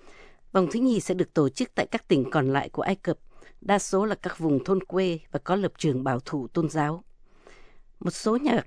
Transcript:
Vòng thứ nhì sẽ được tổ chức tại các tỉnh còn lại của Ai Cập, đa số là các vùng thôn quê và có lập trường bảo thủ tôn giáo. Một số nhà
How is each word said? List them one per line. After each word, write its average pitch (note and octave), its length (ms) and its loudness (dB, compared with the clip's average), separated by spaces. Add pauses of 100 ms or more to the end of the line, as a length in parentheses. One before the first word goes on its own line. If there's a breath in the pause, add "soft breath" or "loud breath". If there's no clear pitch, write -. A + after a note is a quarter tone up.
(520 soft breath)
Vòng F#3 200 4
thứ A3+ 80 0
nhì A#3+ 200 4
sẽ - 140 -2
được F3+ 200 -2
tổ D3 140 4
chức - 260 -4
tại - 120 0
các - 220 -6
tỉnh C3+ 220 2
còn C3+ 220 2
lại C#3 160 -2
của - 140 -4
Ai G3 120 -2
Cập, - 240 -4 (420 soft breath)
đa G3+ 180 2
số F#3+ 260 0
là G#3 100 -2
các - 240 -8
vùng D3 260 2
thôn F#3+ 200 0
quê F3+ 340 0 (140)
và C#3+ 120 -4
có F#3 120 0
lập G3 220 0
trường C3 260 0
bảo B2+ 160 0
thủ C3 280 -6
tôn D#3+ 200 -2
giáo. D#3 340 -2 (960 soft breath)
Một F3 100 -4
số A3 260 0
nhà B3+ 300 0